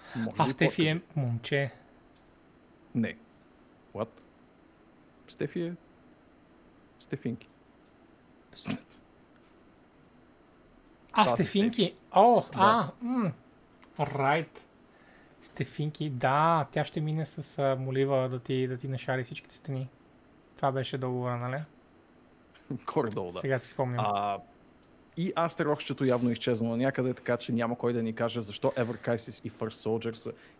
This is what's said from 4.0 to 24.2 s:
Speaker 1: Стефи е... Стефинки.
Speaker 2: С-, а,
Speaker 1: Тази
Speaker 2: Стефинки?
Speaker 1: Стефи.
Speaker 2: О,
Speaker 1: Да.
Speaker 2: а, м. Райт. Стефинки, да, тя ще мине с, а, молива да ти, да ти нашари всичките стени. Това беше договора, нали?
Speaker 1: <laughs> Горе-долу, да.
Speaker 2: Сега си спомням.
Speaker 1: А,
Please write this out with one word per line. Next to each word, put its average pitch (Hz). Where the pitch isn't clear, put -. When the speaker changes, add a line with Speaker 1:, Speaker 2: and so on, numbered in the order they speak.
Speaker 1:
Стефи 156
е... 170
Стефинки. -
Speaker 2:
С-, -
а, 214
Speaker 1:
Тази 123
Speaker 2:
Стефинки? 202
Speaker 1:
Стефи. 175
Speaker 2:
О, 214
Speaker 1:
Да. -
Speaker 2:
а, 202
м. 240
Райт. 143
Стефинки, 151
да, 147
тя 151
ще -
мине 156
с, -
а, 135
молива 131
да 127
ти, 127
да 127
ти 135
нашари 131
всичките -
стени. 131
Това 139
беше 131
договора, 123
нали? 127
Speaker 1:
<laughs> 127
Горе-долу, 107
да. 90
Speaker 2:
Сега 131
си -
спомням. 123
Speaker 1:
А, 101